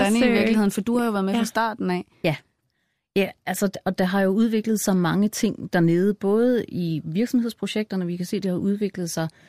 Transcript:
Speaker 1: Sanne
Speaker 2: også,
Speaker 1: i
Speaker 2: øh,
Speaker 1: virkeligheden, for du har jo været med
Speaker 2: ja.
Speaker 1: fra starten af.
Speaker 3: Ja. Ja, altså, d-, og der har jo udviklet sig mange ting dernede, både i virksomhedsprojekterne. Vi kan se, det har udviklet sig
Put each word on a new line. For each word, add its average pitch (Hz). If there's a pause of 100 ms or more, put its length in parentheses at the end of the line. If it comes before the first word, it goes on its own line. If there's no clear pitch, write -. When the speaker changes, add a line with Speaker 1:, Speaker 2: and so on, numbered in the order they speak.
Speaker 1:
Sanne 214
Speaker 2:
også, 247
Speaker 1:
i -
Speaker 2:
øh, 233
Speaker 1:
virkeligheden, 220
for 208
du 233
har 240
jo 226
været 196
med 196
Speaker 2:
ja. 233
Speaker 1:
fra 214
starten 214
af. 180 (180)
Speaker 3:
Ja. 156 (800)
Ja, 190 (160)
altså, 190 (120)
d-, -
og 190
der 190
har 196
jo 190
udviklet 220
sig 190
mange 180
ting -
dernede, 175
både 226
i 165
virksomhedsprojekterne. 214
Vi 175
kan 180
se, 202
det 190
har 180
udviklet 196
sig 165 (220)